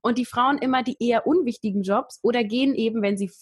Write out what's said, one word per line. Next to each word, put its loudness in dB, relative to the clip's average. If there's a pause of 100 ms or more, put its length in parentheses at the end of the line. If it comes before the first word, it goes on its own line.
und 0
die -2
Frauen 0
immer 0
die -6
eher 2
unwichtigen 0
Jobs -2
oder 2
gehen 0
eben, 0
wenn 2
sie -4 (120)